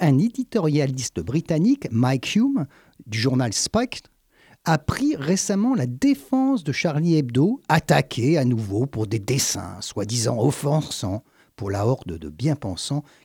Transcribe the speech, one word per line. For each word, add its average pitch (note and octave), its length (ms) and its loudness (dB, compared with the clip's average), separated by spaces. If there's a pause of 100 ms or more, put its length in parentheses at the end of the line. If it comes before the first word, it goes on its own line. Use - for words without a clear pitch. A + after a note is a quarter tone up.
un C#3+ 160 6
éditorialiste D3+ 1040 0
britannique, E3 680 0
Mike B2 440 2
Hume, A#3+ 320 2 (400)
du G#2+ 100 -6
journal B2 360 0
Spike, - 500 -2 (640)
a D#3+ 120 2
pris - 380 -2
récemment G3 580 0
la D3 120 0
défense C4 800 0
de C#3+ 80 -2
Charlie D#3+ 420 2
Hebdo, C#3+ 540 2
attaqué D3 680 2
à C3+ 60 2
nouveau A2+ 420 0
pour A2 220 -4
des A2+ 100 -4
dessins G2 640 -2
soi-disant A2+ 580 -4
offensants C#3 840 -2 (320)
pour G2 160 -6
la G2+ 160 0
horde G#2 300 -4
de D#2 120 -12
bien-pensants A#2 720 -4 (220)